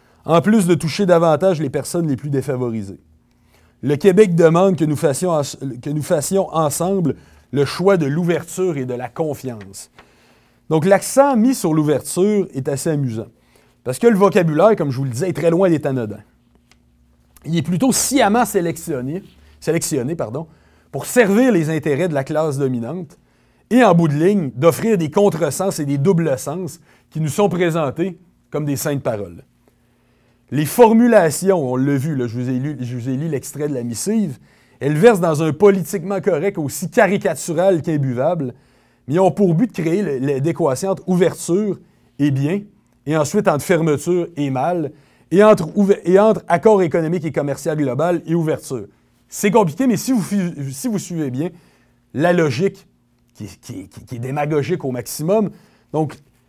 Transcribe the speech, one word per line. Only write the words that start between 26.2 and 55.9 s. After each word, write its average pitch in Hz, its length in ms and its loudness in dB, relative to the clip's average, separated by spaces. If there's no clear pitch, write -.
sens 160 440 -10
qui 156 120 -6
nous 156 80 -2
sont 202 180 2
présentés 170 720 -2
comme 151 160 -4
des 143 100 -2
saintes 143 260 -4
paroles. 101 440 -6
Les 147 140 -2
formulations, 190 1080 4
on 127 60 -2
l'a 139 180 2
vu, 143 200 -2
là, 123 120 -2
je 113 100 -8
vous 127 120 -4
ai 127 100 -2
lu, 143 220 -6
je 123 160 -8
vous 117 100 -8
ai 131 80 -4
lu 156 140 -4
l'extrait 143 400 -6
de 143 40 -4
la 120 100 -6
missive, 156 540 -4
elles 147 160 0
versent 202 240 6
dans 160 220 0
un 156 100 0
politiquement 196 640 -2
correct 185 380 -2
aussi 160 320 -6
caricatural 185 920 0
qu'imbuvable, 139 720 -2
mais 143 100 -2
ont 190 140 4
pour 180 240 2
but 220 120 2
de - 140 -8
créer 165 200 0
le-, 147 180 -4
l'adéquation 143 720 -2
entre 190 180 -4
ouverture 180 720 0
et 143 120 2
bien, 147 320 -2
et 147 100 -2
ensuite 196 320 0
entre 151 160 0
fermeture 165 720 0
et 143 140 -4
mal, 147 420 -2
et 185 100 4
entre 214 360 4
ouver-, 202 260 2
et 185 160 4
entre 214 300 4
accord 190 320 4
économique 165 420 -2
et 160 80 -4
commercial 147 460 -4
global 151 480 -2
et 160 100 -2
ouverture. 156 520 -4
C'est 208 180 -2
compliqué, 214 360 2
mais 220 80 2
si - 160 -4
vous 233 100 0
fi-, 151 520 -4
si 247 160 -8
vous 202 100 -4
suivez 156 320 -6
bien, 151 200 -6
la 165 200 2
logique, 170 520 -2
qui, 110 120 -14
qui, 95 420 -16
qui, - 180 -20
qui 127 100 -12
est 120 40 -10
démagogique 147 640 -2
au 135 80 -4
maximum, 160 600 -2